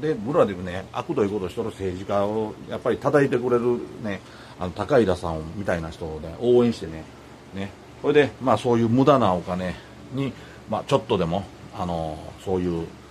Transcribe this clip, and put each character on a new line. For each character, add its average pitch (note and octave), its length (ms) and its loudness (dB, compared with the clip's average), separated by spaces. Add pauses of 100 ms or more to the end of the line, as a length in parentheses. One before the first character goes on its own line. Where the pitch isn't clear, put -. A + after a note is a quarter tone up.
で、 D3+ 140 -2
僕 A#2+ 220 -4
ら C#3 100 6
で G2+ 60 -2
も F2+ 100 -8
ね、 F#2 300 -6
悪 B2 220 -6
ど C3 100 4
い G2+ 40 0
こ G#2 100 -2
と F#2 100 -4
し - 60 -10
と A#2 80 -4
る A2 60 -4
政 F#2+ 280 -6
治 F#2+ 140 -8
家 G2+ 160 2
を、 G#2+ 280 -2 (140)
や A#2 100 -6
っ - 20 -8
ぱ C3 100 0
り - 80 0
叩 C#3+ 260 4
い C3 40 0
て B2+ 100 2
く A#2+ 120 -2
れ A#2+ 80 4
る A#2+ 200 2 (240)
ね、 G2+ 180 -6 (380)
あ F2+ 60 -6
の、 F2+ 80 -4
高 G#2+ 260 2
井 A2+ 80 6
田 F#2 80 4
さ F2 160 -6
ん D#2+ 120 -4 (120)
み G2+ 100 -8
た F#2+ 120 0
い E2+ 60 -4
な D#2+ 80 -8
人 E2 160 -10
を D#2 140 -8
ね、 E2 200 -10
応 A#2+ 240 6
援 A#2 80 4
し - 80 -6
て F#2 60 -10
ね、 D#2+ 180 -10 (500)
ね。 G2 160 -8 (320)
そ C3+ 60 0
れ D3 60 4
で、 C#3 180 6 (100)
ま B2 120 6
あ、 G#2+ 40 0
そ A#2+ 160 2
う A#2 40 4
い A2+ 40 4
う A2+ 60 4
無 B2 160 6
駄 C3+ 160 8
な G2+ 120 4
お F2+ 100 0
金 F2+ 340 -4 (360)
に、 C3 200 -4 (360)
ま - 100 -2
あ、 - 100 -6
ち C#3+ 60 2
ょ - 20 6
っ - 80 2
と A2+ 120 0
で F2+ 80 2
も、 F2+ 200 -2 (320)
あ F#2+ 100 -6
の、 D#2+ 300 -4 (280)
そ G2 120 0
う F#2 40 2
い E2+ 240 -2
う - 20 -12 (240)